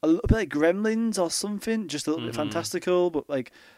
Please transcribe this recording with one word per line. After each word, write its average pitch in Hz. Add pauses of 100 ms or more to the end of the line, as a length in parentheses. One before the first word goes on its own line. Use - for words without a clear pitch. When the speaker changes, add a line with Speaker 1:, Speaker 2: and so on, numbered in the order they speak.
Speaker 1:
a 156
little 165
bit -
like 208
Gremlins 202
or 165
something, 208
just 143
a 151
little 135
bit 110
Speaker 2:
Mm-hmm. -
Speaker 1:
fantastical, 180
but, 151
like, 131 (260)